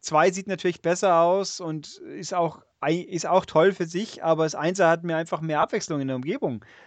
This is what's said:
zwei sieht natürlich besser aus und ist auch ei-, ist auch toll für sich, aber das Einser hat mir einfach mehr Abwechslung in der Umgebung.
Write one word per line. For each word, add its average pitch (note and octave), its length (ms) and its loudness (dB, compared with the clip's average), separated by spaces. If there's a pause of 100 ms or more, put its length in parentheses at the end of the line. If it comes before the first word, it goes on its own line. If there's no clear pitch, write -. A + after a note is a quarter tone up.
zwei D#3 300 4
sieht F#3 160 -8
natürlich F3+ 360 -4
besser F3 380 2
aus F#3 380 2
und D#3 400 -8
ist E3 340 -12
auch E3+ 300 -4 (180)
ei-, D#3 220 0
ist F3 240 -8
auch F3+ 180 2
toll F3 280 4
für F3+ 140 -4
sich, - 360 -6
aber D#3+ 220 2
das D#3 100 -4
Einser F3 340 2
hat E3+ 140 2
mir E3+ 140 -4
einfach E3 240 -4
mehr D#3 200 -2
Abwechslung E3 400 -2
in C3+ 60 -2
der C3 100 -2
Umgebung. C#3 480 -6 (220)